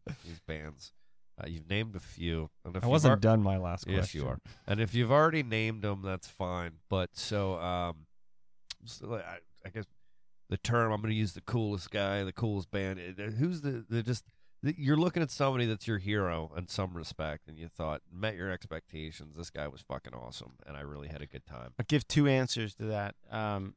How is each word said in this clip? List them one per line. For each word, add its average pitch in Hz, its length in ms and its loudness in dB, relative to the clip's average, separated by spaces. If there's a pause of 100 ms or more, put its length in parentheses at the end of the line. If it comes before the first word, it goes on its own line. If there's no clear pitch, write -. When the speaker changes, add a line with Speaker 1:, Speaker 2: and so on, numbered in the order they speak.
(240)
Speaker 1:
these 82 220 -14
bands. 76 480 -10 (480)
Uh, - 60 -8
you've 80 200 -10
named 104 280 -2
a 87 40 -8
few. 82 500 -4 (120)
And 87 140 -8
if 92 80 -2
Speaker 2:
I - 20 4
Speaker 1:
you've 120 60 4
Speaker 2:
wasn't 151 200 8
Speaker 1:
ar- 110 40 6
Speaker 2:
done 110 260 6
my 98 140 4
last 87 320 -4
Speaker 1:
Yes, 92 260 2
you 76 80 -2
Speaker 2:
question. 65 180 -2 (260)
Speaker 1:
are. - 40 -2
And 104 120 0
if 98 120 0
you've 117 160 4
already 156 320 6
named 110 380 0
them, 101 220 -2
that's 95 260 -4
fine. 90 440 -4 (180)
But 92 240 2
so, 98 400 0
um, 87 520 -2 (800)
so, 120 240 -12
like, 110 160 -4
I, 87 140 -12 (260)
I 90 60 -10
guess 98 160 -8 (640)
the 104 80 0
term, 117 340 4
I'm 104 80 0
gonna 110 140 2
use 107 180 2
the - 80 -12
coolest 107 500 0
guy, 101 320 2
the 95 120 -4
coolest 104 360 -2
band. 95 300 -2 (180)
Uh, 101 120 -6
who's 151 320 0
the, 131 260 -4
the 113 140 0
just, 117 220 -2 (380)
the, 147 160 2
you're 147 200 4
looking 175 240 4
at 143 80 -2
somebody 131 340 2
that's 110 240 0
your 110 100 2
hero 90 580 0
in 87 120 -6
some 92 260 -2
respect, 78 540 -6
and 78 100 -16
you 82 80 -12
thought, 78 360 -4 (100)
met 101 240 -4
your 92 140 -4
expectations. 78 840 -10
This 82 160 -8
guy 76 180 -6
was 65 120 -14
fucking 65 340 -10
awesome, 60 380 -12 (140)
and 71 100 -12
I 71 60 -10
really 71 260 -10
had 73 140 -10
a 71 40 -12
good 67 200 -14
time. 62 340 -14
Speaker 3:
I'll 117 80 -2
give 147 180 4
two 147 220 6
answers 123 460 2
to 110 100 -10
that. 104 300 -2 (160)
Um, 104 460 -2